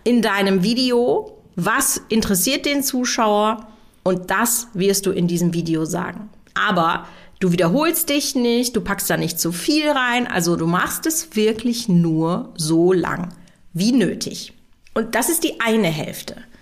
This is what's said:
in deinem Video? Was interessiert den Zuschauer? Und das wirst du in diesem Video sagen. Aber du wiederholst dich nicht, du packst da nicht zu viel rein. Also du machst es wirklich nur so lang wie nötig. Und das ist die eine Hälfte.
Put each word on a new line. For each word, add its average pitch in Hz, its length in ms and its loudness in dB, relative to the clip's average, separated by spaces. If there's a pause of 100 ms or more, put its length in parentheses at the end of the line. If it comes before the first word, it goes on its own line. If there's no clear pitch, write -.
in 240 180 4
deinem 196 400 2
Video? 240 760 0 (180)
Was 220 540 0
interessiert 220 560 0
den 285 180 0
Zuschauer? 220 840 0 (360)
Und 180 260 -2
das 220 420 -2
wirst 196 320 0
du 185 60 0
in 170 180 0
diesem 170 240 0
Video 160 320 -2
sagen. 175 460 -8 (240)
Aber 185 520 0 (320)
du 185 140 2
wiederholst 226 560 2
dich 285 260 0
nicht, 240 400 0
du 220 60 0
packst 190 300 -4
da 160 80 0
nicht 160 200 -4
zu 170 140 -2
viel 294 380 0
rein. 247 360 0
Also 170 300 0
du 165 100 -2
machst 180 400 -2
es - 300 -4
wirklich 220 500 0
nur 170 720 2
so 165 380 4
lang 175 340 -2 (460)
wie 196 180 2
nötig. - 640 -2 (400)
Und 226 200 -4
das 233 140 0
ist 330 160 -2
die - 160 -4
eine 220 280 2
Hälfte. - 480 -8 (260)